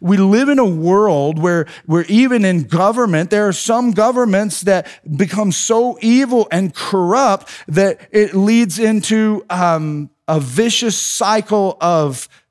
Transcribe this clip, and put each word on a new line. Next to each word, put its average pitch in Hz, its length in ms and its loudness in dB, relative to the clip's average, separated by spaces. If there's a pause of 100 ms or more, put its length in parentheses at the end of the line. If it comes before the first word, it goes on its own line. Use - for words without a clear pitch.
we 190 160 2
live 208 320 2
in 285 80 2
a 247 80 4
world 165 720 0
where, 170 260 0 (220)
where 160 240 0
even 240 340 2
in 180 200 0
government, 180 640 0
there 208 180 0
are 185 60 -2
some 240 380 -2
governments 214 680 0
that 185 260 0 (300)
become 196 340 -2
so 226 520 -2
evil 240 500 2
and 185 220 -2
corrupt 196 760 0 (180)
that 190 420 0
it 208 240 2
leads 202 440 2
into, 220 680 0
um, 156 640 -2 (180)
a 156 120 0
vicious 202 580 -2
cycle 208 840 -2
of, 160 480 -2 (220)